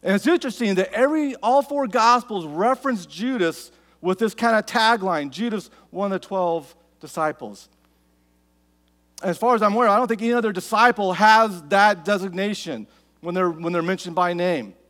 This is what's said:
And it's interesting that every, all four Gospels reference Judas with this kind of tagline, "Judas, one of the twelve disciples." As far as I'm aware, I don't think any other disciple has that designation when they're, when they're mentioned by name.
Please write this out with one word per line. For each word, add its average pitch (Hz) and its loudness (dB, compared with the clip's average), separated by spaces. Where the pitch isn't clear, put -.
And 190 0
it's 202 0
interesting 240 0
that 185 0
every, 285 0
all 254 2
four 277 -4
Gospels 220 2
reference 220 -2
Judas 170 -4
with 185 -2
this 220 0
kind 226 2
of 214 2
tagline, 190 0
"Judas, 208 -6
one 196 -4
of 185 -4
the - -20
twelve 170 -4
disciples." 147 -6
As 185 -4
far 240 2
as 214 0
I'm 202 2
aware, 233 4
I 202 4
don't 247 2
think 214 -4
any 233 0
other 226 0
disciple 208 2
has 214 4
that 196 2
designation 185 -6
when 175 -8
they're, 180 0
when 165 -6
they're 175 -2
mentioned 175 -6
by 175 0
name. 170 -4